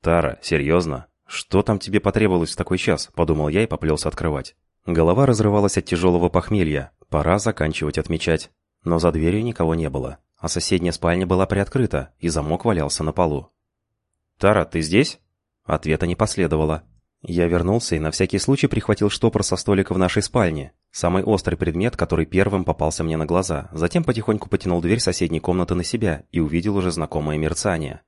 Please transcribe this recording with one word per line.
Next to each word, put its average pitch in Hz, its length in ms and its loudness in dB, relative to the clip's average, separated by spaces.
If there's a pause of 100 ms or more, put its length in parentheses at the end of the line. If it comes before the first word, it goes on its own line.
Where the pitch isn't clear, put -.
«Тара, 82 400 0
серьезно? 78 640 0 (180)
Что - 380 -2
там 104 160 0
тебе 101 200 -2
потребовалось 95 540 2
в - 40 -10
такой 87 200 -2
час?» — - 380 -2
подумал 76 340 2
я 90 140 2
и 113 40 2
поплелся 78 440 -2
открывать. 73 440 -6 (300)
Голова 87 400 4
разрывалась 104 540 4
от 85 80 -4
тяжелого 87 420 2
похмелья. 85 640 0 (180)
Пора 78 300 2
заканчивать 78 580 -2
отмечать. 82 540 -2 (340)
Но 85 140 2
за 82 140 2
дверью 85 320 0
никого 85 300 -2
не 80 140 -2
было, 65 300 -6 (180)
а 80 120 -8
соседняя 87 440 0
спальня 87 340 0
была 92 200 2
приоткрыта, 98 720 -2
и 85 100 -2
замок 78 380 -2
валялся 80 360 0
на 78 100 -2
полу. 76 380 0 (880)
«Тара, 98 280 4
ты 82 160 -2
здесь?» 95 380 2 (440)
Ответа 78 420 -2
не 87 100 -2
последовало. 78 680 0 (440)
Я 87 200 2
вернулся 90 500 0
и - 20 -2
на 78 120 -2
всякий 95 280 0
случай 139 280 2
прихватил 107 420 0
штопор - 360 0
со 95 120 -2
столика 98 380 0
в 92 40 0
нашей 95 240 2
спальне, 80 500 -2 (180)
самый 90 320 0
острый 98 340 0
предмет, 87 400 -2
который 80 300 0
первым 95 400 0
попался 78 360 -2
мне 80 140 -2
на 78 80 -2
глаза, 85 480 -2
затем 87 320 0
потихоньку 110 460 -2
потянул 87 320 0
дверь 101 180 2
соседней 82 400 -2
комнаты 90 340 0
на 87 100 -2
себя 98 480 -2
и 82 80 0
увидел 87 360 0
уже 92 140 0
знакомое 76 480 -4
мерцание. 78 680 -4